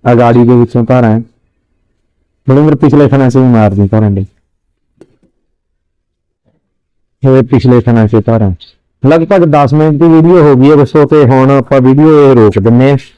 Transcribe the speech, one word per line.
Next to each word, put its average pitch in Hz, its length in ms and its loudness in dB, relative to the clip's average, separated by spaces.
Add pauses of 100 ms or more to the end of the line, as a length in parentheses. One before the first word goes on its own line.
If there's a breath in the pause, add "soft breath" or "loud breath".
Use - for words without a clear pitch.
ਆ 123 100 0
ਗਾੜੀ 120 320 0
ਦੇ 123 80 2
ਵਿੱਚੋਂ 120 280 -2
ਧਾਰਾਂ 120 280 -2
ਹੈ। 113 80 -2 (1300)
ਬਲਵਿੰਦਰ 147 280 0
ਪਿਛਲੇ 143 320 0
ਥਣਾ 135 220 0
'ਚ 131 80 -2
ਵੀ 131 60 2
ਮਾਰ 110 280 0
ਦੀ 101 160 -2
ਧਾਰਾਂ 107 240 -2
ਦੀ। 98 140 -6 (3000)
ਇਹ 131 200 0
ਪਿਛਲੇ 123 380 0
ਥਣਾ 113 260 -2
'ਚ 110 180 -2
ਧਾਰਾਂ। 110 260 -2 (540)
ਲਗਭਗ 165 400 0
ਦਸ 143 280 0
ਮਿੰਟ 151 280 -2
ਦੀ 170 60 2
ਵੀਡੀਓ 165 360 2
ਹੋ 143 120 2
ਗਈ 135 140 2
ਹੈ 151 60 2
ਦੋਸਤੋ, 143 300 0
ਤੇ 151 200 0
ਹੁਣ 131 260 0
ਆਪਾਂ 139 300 -2
ਵੀਡੀਓ 143 480 2
ਇਹ 131 60 2
ਰੋਕ 107 240 0
ਦਿੰਦੇ 120 320 0
ਹਾਂ। 139 60 -2 (200)